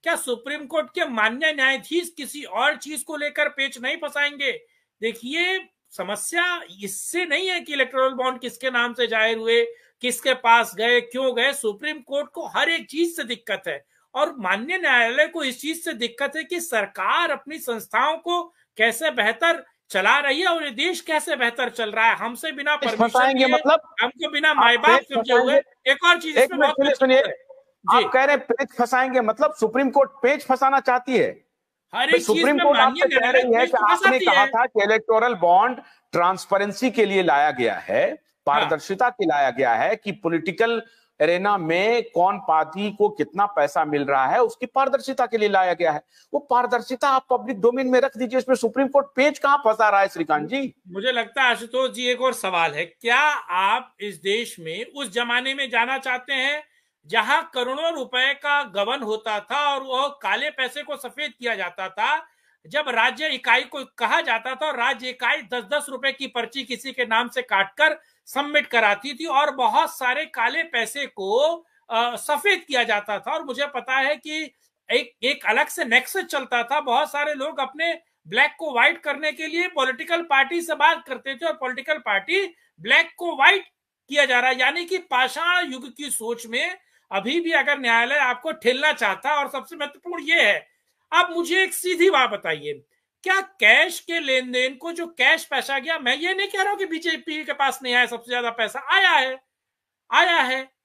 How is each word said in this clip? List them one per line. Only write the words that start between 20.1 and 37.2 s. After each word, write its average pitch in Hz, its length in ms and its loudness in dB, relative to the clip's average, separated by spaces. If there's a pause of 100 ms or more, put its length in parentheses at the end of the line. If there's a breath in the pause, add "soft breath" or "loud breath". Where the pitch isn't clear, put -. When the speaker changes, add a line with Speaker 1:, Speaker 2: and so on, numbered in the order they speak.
Speaker 1:
रही 285 220 0
है 381 60 0
और 330 180 0
ये 285 60 -6
देश 311 300 -2
कैसे 302 360 -2
बेहतर 240 320 0
चल 220 220 -6
रहा 220 160 2
है। 202 100 6
हमसे 240 360 -6
बिना 285 240 -2
Speaker 2:
पेच 285 140 -2
Speaker 1:
परमिशन 220 140 2
Speaker 2:
फंसाएंगे 254 400 4
Speaker 1:
लिए, 254 100 4
Speaker 2:
मतलब? 302 460 2
Speaker 1:
हमको 262 300 -2
बिना 302 200 2
Speaker 2:
आप 294 60 2
Speaker 1:
माँ 233 200 6
बाप 294 140 6
Speaker 2:
पेच 277 240 4
Speaker 1:
समझे 233 180 0
हुए। 240 100 6
Speaker 2:
फंसाएंगे? 277 500 0
Speaker 1:
एक 269 120 0
और 339 160 6
चीज 311 160 -4
Speaker 2:
एक 247 80 6
Speaker 1:
इसमें 302 140 -2
Speaker 2:
मिनट 294 60 6
Speaker 1:
बहुत 302 120 2
Speaker 2:
सुनिए, 277 180 2
सुनिए। 262 220 4
Speaker 1:
महत्वपूर्ण 262 160 2
है। - 160 -16 (300)
जी। 202 260 4
Speaker 2:
आप 247 80 -2
कह 262 120 4
रहे 285 120 4
हैं 269 80 -6
पेच 262 240 -2 (100)
फंसाएंगे, 254 420 2
मतलब 240 340 0
सुप्रीम 240 360 0
कोर्ट 269 200 4
पेच 277 340 0
फंसाना 269 360 2
चाहती 254 360 0
है? 147 120 4
Speaker 1:
हर - 120 -10 (540)
Speaker 2:
भाई, 247 120 0
Speaker 1:
एक 320 80 4
चीज - 120 2
Speaker 2:
सुप्रीम 247 300 2
Speaker 1:
में 294 100 2
Speaker 2:
कोर्ट 285 120 4
Speaker 1:
माननीय 262 240 4
Speaker 2:
आपसे 277 120 2
कह 254 60 4
Speaker 1:
न्यायालय 254 220 4
Speaker 2:
रही 247 120 0
है 233 60 4
Speaker 1:
पेच 254 100 2
Speaker 2:
कि 254 60 2
आपने 214 200 4
Speaker 1:
फंसाती 359 280 4
Speaker 2:
कहा 302 160 4
Speaker 1:
है। 269 80 4
Speaker 2:
था 240 180 2
कि 214 160 0
इलेक्टोरल 220 520 2
बॉन्ड 190 460 4 (320 soft breath)
ट्रांसपेरेंसी 190 800 0
के 214 160 2
लिए 196 160 2